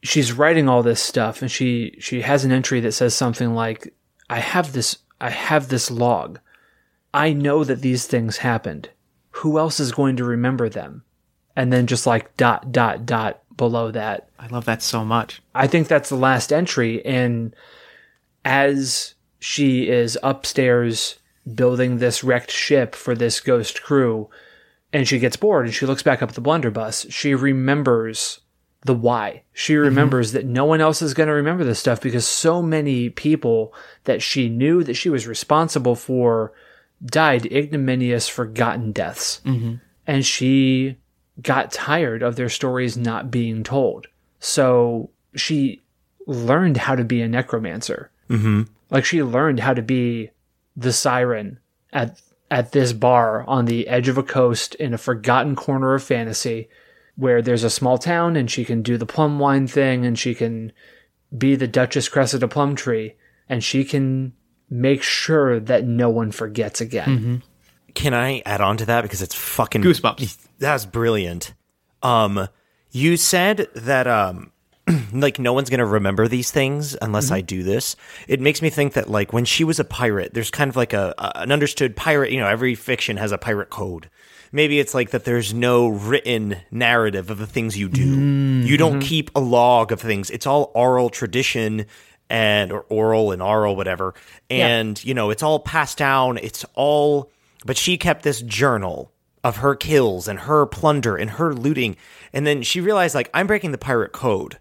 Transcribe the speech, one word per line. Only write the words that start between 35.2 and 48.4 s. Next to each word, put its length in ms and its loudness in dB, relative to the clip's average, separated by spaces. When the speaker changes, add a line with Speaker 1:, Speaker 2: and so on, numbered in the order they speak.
Speaker 1:
responsible 680 0
for 560 0
died 420 2
ignominious, 840 0
forgotten 640 -2
deaths. 520 -6
Speaker 2:
Mm-hmm. 300 -2
Speaker 1:
And 180 0
she 720 2
got 280 0
tired 520 -2
of 140 0
their 120 -2
stories 480 -2
not 340 -4
being 320 -2
told. 440 0
So 720 2
she 480 -2
learned 520 2
how 160 0
to 100 0
be 160 0
a 80 -2
necromancer. 840 -4
Speaker 3:
Mm-hmm. 320 2